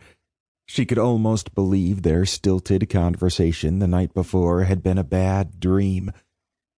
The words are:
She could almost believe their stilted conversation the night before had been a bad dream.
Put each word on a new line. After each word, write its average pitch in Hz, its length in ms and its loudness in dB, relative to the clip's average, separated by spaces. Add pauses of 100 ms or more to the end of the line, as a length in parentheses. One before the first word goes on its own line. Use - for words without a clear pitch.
(680)
She - 180 -2
could 117 140 -2
almost 110 560 0
believe 95 480 0
their 85 200 2
stilted 95 640 0
conversation 87 920 0
the 98 80 2
night 90 260 0
before 90 520 0
had 92 180 0
been 95 160 0
a 92 40 -2
bad 92 560 -2
dream. 95 520 0 (680)